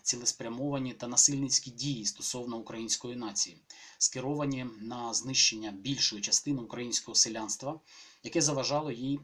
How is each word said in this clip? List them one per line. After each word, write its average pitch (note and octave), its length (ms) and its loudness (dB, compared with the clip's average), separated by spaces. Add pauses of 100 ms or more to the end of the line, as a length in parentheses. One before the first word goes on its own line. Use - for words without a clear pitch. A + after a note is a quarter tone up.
цілеспрямовані B2+ 880 -2
та - 140 -8
насильницькі C3 640 4
дії A#2+ 340 -2
стосовно A#2+ 520 -4
української A2+ 580 -4
нації, G2+ 420 -4 (400)
скеровані C3+ 680 0 (140)
на A#2 340 -4
знищення A2 580 4
більшої G#2 500 0
частини B2+ 400 2
українського A2+ 540 -4
селянства, A2+ 640 2 (440)
яке D#3+ 180 2
заважало C#3+ 500 2
їй C3 320 -2